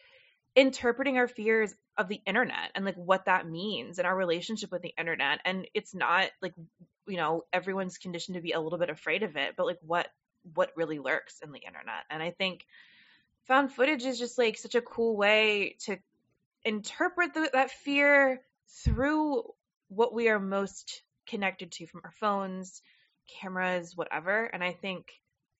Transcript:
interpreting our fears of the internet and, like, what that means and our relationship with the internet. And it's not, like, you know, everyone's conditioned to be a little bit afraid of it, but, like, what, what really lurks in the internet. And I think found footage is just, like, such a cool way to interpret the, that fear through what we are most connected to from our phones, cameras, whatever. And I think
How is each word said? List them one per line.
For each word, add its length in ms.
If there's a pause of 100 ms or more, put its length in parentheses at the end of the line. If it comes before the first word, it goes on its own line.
(560)
interpreting 640
our 100
fears 460 (240)
of 100
the 180
internet 480
and, 120
like, 100
what 300
that 220
means 520
and 80
our 80
relationship 560
with 100
the 160
internet. 480
And 300
it's 180
not, 360 (120)
like, 120 (540)
you 100
know, 260 (100)
everyone's 460
conditioned 360
to 60
be 120
a 60
little 200
bit 100
afraid 340
of 120
it, 200
but, 120
like, 140
what, 260 (480)
what 200
really 240
lurks 440
in 80
the 80
internet. 500
And 120
I 100
think 340 (800)
found 240
footage 340
is 120
just, 220
like, 180
such 180
a 60
cool 360
way 580 (100)
to 120 (680)
interpret 680
the, 200
that 180
fear 680 (440)
through 580 (460)
what 240
we 160
are 100
most 640 (240)
connected 460
to 140
from 160
our 80
phones, 720 (600)
cameras, 540
whatever. 500
And 180
I 100
think 340 (520)